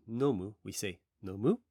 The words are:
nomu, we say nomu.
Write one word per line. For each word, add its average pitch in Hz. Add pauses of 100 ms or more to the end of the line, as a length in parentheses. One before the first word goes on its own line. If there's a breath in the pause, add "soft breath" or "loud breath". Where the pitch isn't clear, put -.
nomu, 113 (100)
we 101
say 95 (240)
nomu. 104 (140)